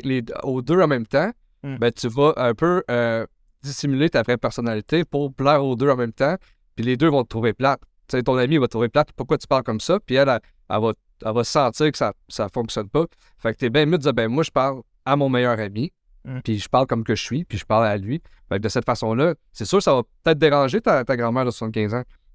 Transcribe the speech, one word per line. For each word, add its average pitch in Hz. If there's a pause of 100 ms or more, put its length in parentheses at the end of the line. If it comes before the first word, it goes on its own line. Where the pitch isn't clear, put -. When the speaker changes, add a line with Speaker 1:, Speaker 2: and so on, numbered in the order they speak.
Speaker 1:
les, 131 (200)
aux 131
deux 156
en 165
même 123
temps, 165 (320)
Speaker 2:
Hmm. 139
Speaker 1:
ben, 120
tu -
vas 143
un 120
peu, 180
euh, 117 (380)
dissimuler 143
ta 127
vraie 120
personnalité 117
pour 143
plaire 139
aux 131
deux 135
en 135
même 120
temps, 156 (400)
puis 113
les 127
deux 151
vont 139
te -
trouver 113
plate. 135 (260)
Tu -
sais, 127
ton 127
ami 131
va 127
te -
trouver 117
plate, « -
Pourquoi 143
tu -
parles 131
comme 110
ça ? » 185
Puis 127
elle, 139
elle, 117 (300)
elle 104
va, 110 (320)
elle 107
va 117
sentir 143
que -
ça, 107 (160)
ça 92
fonctionne 113
pas. 151 (340)
Fait -
que -
t'es 120
bien 147
mieux 165
de 135
dire, « 139
Ben, 113
moi, 143
je -
parle 131 (220)
à 139
mon 143
meilleur 123
ami, 107 (360)
Speaker 2:
Mm. 127
Speaker 1:
puis 107
je -
parle 127
comme 117
que -
je -
suis, 156
puis 104
je -
parle 110
à 104
lui. » 98 (280)
Fait 98
que 101
de 110
cette 123
façon-là, 123 (180)
c'est 110
sûr, 190
ça 160
va 123 (200)
peut-être 160
déranger 143
ta, 151
ta 131
grand-mère 120
de 123
soixante-quinze 107
ans, 123 (320)